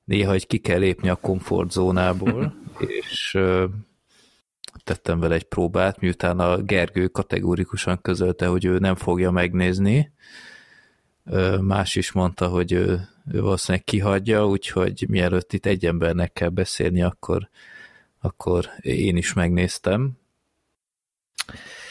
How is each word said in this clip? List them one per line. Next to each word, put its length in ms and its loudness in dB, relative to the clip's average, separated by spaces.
néha 300 2
így 120 0
ki 120 0
kell 200 0
lépni 300 2
a 60 2
komfortzónából, 1400 0
<laughs> 320 -6
és, 340 -8
ö, 300 2
tettem 360 -2
vele 140 2
egy 100 0
próbát, 560 0
miután 400 0
a 220 4
Gergő 460 0
kategórikusan 960 -2
közölte, 440 0
hogy 180 2
ő 140 2
nem 160 2
fogja 360 0
megnézni. 840 2
Ö, 320 2
más 380 0
is 180 -2
mondta, 360 0
hogy 240 0
ő, 360 0
ő 80 -2
valószínűleg 440 0
kihagyja, 600 2
úgyhogy 640 -2
mielőtt 440 0
itt 140 -4
egy 200 0
embernek 460 0
kell 160 -2
beszélni, 540 0
akkor, 460 -2
akkor 460 -2
én 360 0
is 160 -2
megnéztem. 800 0